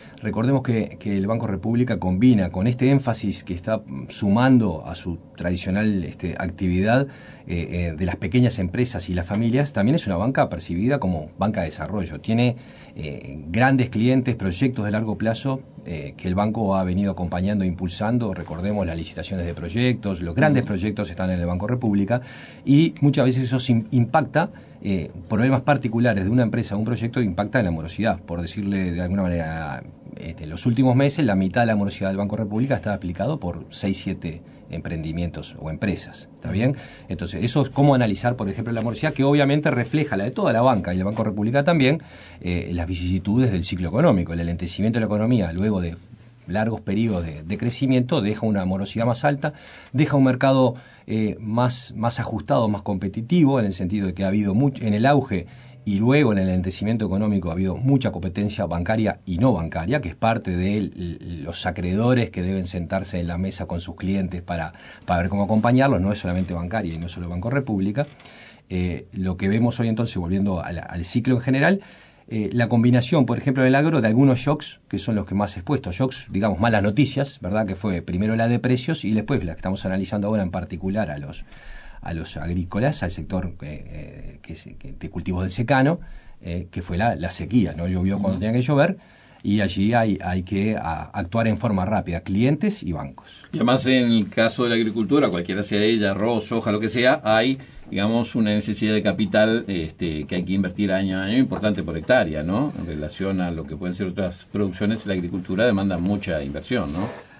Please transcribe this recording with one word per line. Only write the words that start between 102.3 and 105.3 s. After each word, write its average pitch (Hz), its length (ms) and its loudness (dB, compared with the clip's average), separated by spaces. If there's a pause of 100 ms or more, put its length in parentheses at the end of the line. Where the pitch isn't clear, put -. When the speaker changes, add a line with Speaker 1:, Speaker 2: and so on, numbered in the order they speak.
Speaker 2:
¿no? 110 340 0
En 85 80 -6
relación 82 540 -4
a 87 100 0
lo 80 160 -6
que 76 100 -10
pueden 90 180 -6
ser 98 140 -4
otras 90 440 -6
producciones, 104 540 -2
la 98 80 -2
agricultura 92 520 -2